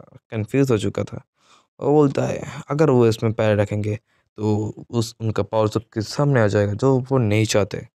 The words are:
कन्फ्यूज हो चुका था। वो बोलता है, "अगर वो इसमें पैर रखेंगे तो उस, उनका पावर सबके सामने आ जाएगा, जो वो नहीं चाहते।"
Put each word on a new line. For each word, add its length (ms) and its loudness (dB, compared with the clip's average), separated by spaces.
कन्फ्यूज 400 0
हो 60 4
चुका 260 -4
था। 200 -12
वो 100 0
बोलता 320 2
है, 200 -6
"अगर 200 2
वो 180 6
इसमें 260 0
पैर 240 2
रखेंगे 420 -2
तो 360 -2
उस, 320 -4
उनका 220 -2
पावर 240 0
सबके 340 -4
सामने 400 0
आ 60 4
जाएगा, 260 0
जो 260 2
वो 180 -2
नहीं 280 2
चाहते।" 320 0